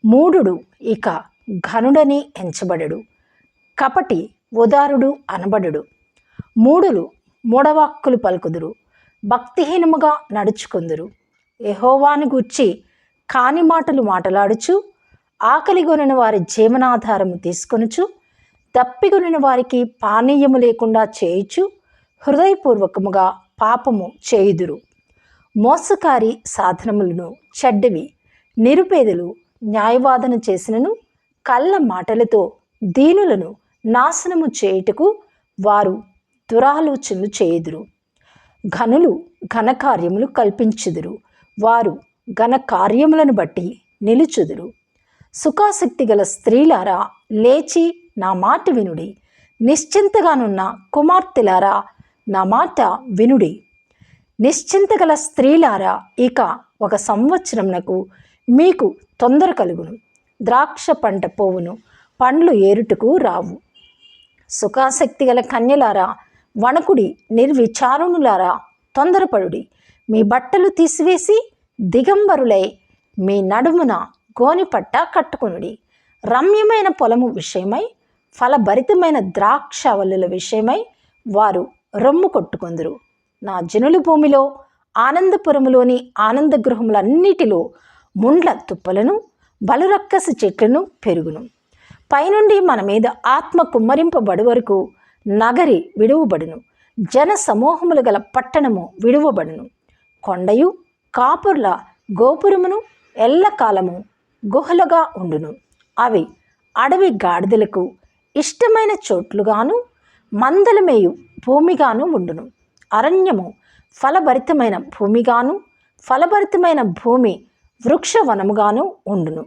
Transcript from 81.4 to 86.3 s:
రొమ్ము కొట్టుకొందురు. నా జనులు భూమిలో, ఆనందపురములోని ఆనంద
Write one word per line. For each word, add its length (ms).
రొమ్ము 320
కొట్టుకొందురు. 640
నా 180
జనులు 380
భూమిలో, 420
ఆనందపురములోని 1000
ఆనంద 360